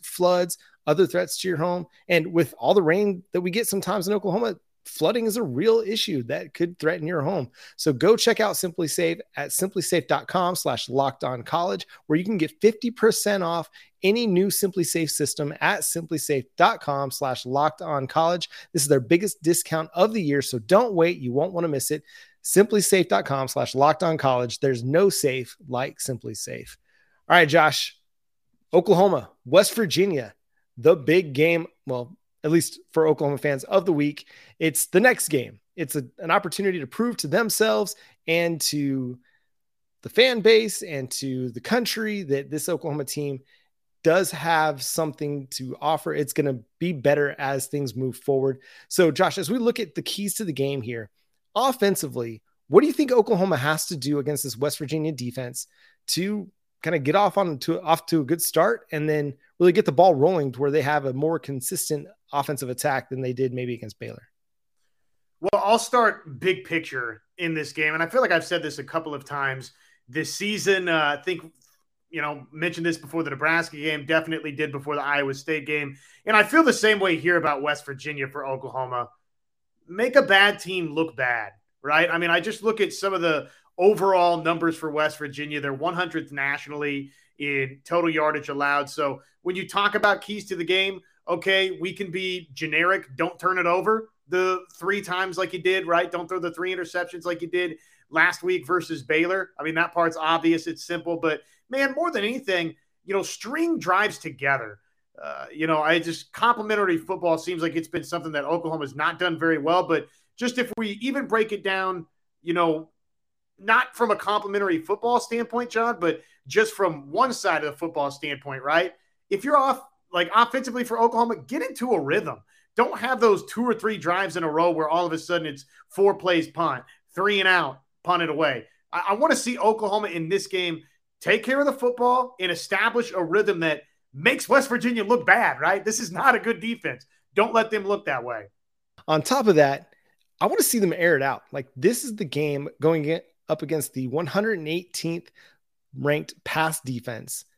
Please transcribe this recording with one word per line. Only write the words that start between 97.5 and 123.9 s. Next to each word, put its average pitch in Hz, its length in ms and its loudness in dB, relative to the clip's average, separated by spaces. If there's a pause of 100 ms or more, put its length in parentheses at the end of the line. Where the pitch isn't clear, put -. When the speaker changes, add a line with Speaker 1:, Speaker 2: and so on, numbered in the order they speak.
Speaker 2:
last 165 340 0
week 175 240 -2
versus 160 360 -2
Baylor. 175 560 0
I 143 60 -10
mean, 160 100 -4
that 165 180 -2
part's 165 240 0
obvious. 165 500 2
It's 160 200 -10
simple, 170 320 -6
but 156 240 -2 (260)
man, 269 240 -2
more 330 180 -2
than 214 140 -2
anything, 185 500 -2 (300)
you 185 80 -8
know, 196 100 0
string 320 560 -4
drives 190 380 0
together. 135 640 -4 (440)
Uh, 69 300 -10
you 156 140 -4
know, 156 160 2
I 165 160 2
just, 165 340 -8
complimentary 214 640 0
football 170 400 -2
seems 165 240 -6
like 165 160 -2
it's 160 120 -6
been 175 140 -6
something 160 300 -8
that 143 140 -4
Oklahoma's 160 500 -4
not 165 220 -2
done 170 200 -2
very 160 200 2
well, 165 280 2
but 156 200 0 (300)
just 247 200 -4
if 247 220 -2
we 214 240 -6
even 269 240 -4
break 220 260 0
it 196 100 -6
down, 190 440 -2 (360)
you 170 120 -2
know, 160 360 0 (680)
not 226 360 2
from 233 160 0
a 202 60 0
complimentary 202 640 -2
football 233 420 0
standpoint, 233 500 -4
John, 226 300 -2
but 160 220 0 (240)
just 214 280 2
from 151 360 -2
one 233 220 2
side 165 300 0
of 147 80 -4
the 143 80 -12
football 151 320 -4
standpoint, 139 520 -10
right? 165 300 2 (360)
If 196 160 -4
you're 294 140 4
off, 262 240 2 (300)
like, 175 220 0
offensively 240 480 0
for 233 160 -4
Oklahoma, 233 380 2
get 262 260 -6
into 254 300 -4
a 175 80 2
rhythm. 147 420 -2 (340)
Don't - 220 2
have 240 220 -2
those 208 260 4
two 226 180 -4
or 247 80 2
three 220 240 -4